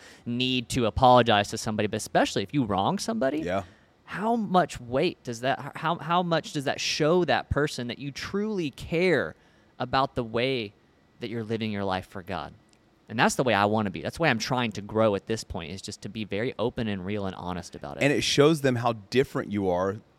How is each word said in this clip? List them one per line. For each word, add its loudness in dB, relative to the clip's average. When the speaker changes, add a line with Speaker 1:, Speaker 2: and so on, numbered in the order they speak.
Speaker 1:
need 0
to 2
apologize 6
to -6
somebody, -2
but -4
especially 0
if -8
you 2
wrong 2
somebody, -2
Speaker 2:
Yeah. -2
Speaker 1:
how -2
much 0
weight -2
does -8
that, -2
how, -2
how 0
much -2
does -4
that -2
show 2
that 0
person -2
that -8
you -8
truly -4
care 0
about 0
the 0
way -2
that -8
you're -4
living -2
your -2
life -2
for -14
God? -8
And -4
that's 4
the 0
way 4
I 4
wanna 0
be. -8
That's -6
the -2
way 4
I'm 2
trying -2
to -8
grow 2
at -4
this -4
point, -8
is -10
just -12
to -10
be -8
very -4
open -2
and -4
real -4
and -6
honest -8
about -12
it. 0
Speaker 2:
And 4
it 2
shows 4
them 2
how 0
different 0
you 0
are 0